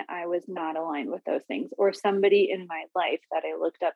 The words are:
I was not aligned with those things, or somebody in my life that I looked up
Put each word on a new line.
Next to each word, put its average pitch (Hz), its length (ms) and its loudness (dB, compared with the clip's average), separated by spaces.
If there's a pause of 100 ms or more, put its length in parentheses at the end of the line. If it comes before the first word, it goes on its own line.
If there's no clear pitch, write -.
I 175 180 -6
was 175 200 0
not 160 300 -4
aligned 156 340 -4
with 185 140 -6
those 151 200 -2
things, - 320 -6
or 196 160 4
somebody 196 580 4
in 185 160 -4
my 160 180 -8 (100)
life 165 260 0 (100)
that 160 140 -2
I 160 140 -6
looked 165 240 -2
up 165 120 0